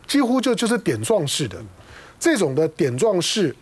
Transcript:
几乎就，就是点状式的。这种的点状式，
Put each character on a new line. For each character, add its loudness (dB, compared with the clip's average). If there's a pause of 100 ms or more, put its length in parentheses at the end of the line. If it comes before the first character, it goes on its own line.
几 2
乎 2
就， 0
就 0
是 0
点 -4
状 0
式 -4
的。 -12 (600)
这 2
种 0
的 2
点 -2
状 2
式， -2